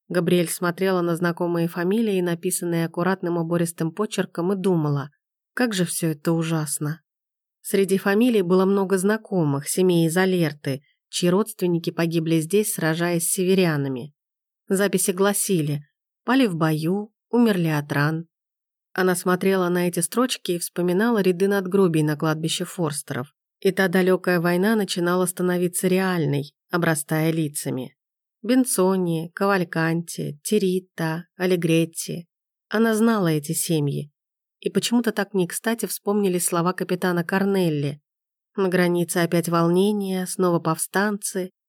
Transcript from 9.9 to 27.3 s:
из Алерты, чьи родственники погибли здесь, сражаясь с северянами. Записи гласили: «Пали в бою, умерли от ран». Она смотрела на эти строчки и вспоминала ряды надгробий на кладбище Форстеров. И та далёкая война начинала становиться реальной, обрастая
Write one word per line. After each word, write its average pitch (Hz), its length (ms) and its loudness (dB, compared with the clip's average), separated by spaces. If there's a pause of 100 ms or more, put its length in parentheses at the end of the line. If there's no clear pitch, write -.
из 160 80 -4
Алерты, 160 640 0 (260)
чьи - 220 -2
родственники 180 600 0
погибли 165 500 0
здесь, 202 340 0
сражаясь 170 540 0
с - 40 -2
северянами. 151 800 0 (560)
Записи 190 440 0
гласили: 180 760 0 (380)
«Пали 254 220 4
в 175 100 -2
бою, 160 560 0 (160)
умерли 208 400 2
от 147 240 -2
ран». 156 340 0 (680)
Она 185 220 2
смотрела 180 540 0
на 180 180 0
эти 180 140 -2
строчки 233 520 -2
и 170 60 -2
вспоминала 190 640 0
ряды 180 240 2
надгробий 185 560 2
на 151 140 0
кладбище 156 480 -2
Форстеров. 151 680 -6 (280)
И 196 100 0
та 190 160 2
далёкая 180 540 2
война 175 340 2
начинала 185 520 0
становиться 180 600 -2
реальной, 175 640 0 (180)
обрастая 160 600 0